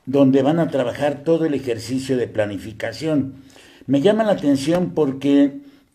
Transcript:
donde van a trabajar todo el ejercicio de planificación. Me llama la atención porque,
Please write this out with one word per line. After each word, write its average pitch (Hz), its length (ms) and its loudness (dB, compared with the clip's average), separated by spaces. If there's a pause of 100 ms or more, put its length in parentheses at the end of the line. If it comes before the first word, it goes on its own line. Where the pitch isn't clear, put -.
donde 135 340 4
van 151 180 2
a 156 100 0
trabajar 135 540 -4
todo 160 220 2
el 151 80 -2
ejercicio 127 640 -4
de 117 100 -2
planificación. 110 1080 -4 (500)
Me 139 160 2
llama 214 220 4
la 214 80 2
atención 147 640 0
porque, 143 640 2 (360)